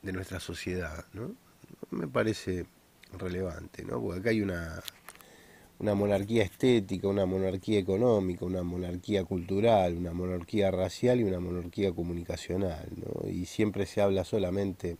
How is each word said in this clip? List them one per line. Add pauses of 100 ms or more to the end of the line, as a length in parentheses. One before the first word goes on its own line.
de
nuestra
sociedad,
¿no? (560)
Me
parece (500)
relevante,
¿no?
Porque
acá
hay
una, (960)
una
monarquía
estética,
una
monarquía
económica,
una
monarquía
cultural,
una
monarquía
racial
y
una
monarquía
comunicacional,
¿no?
Y
siempre
se
habla
solamente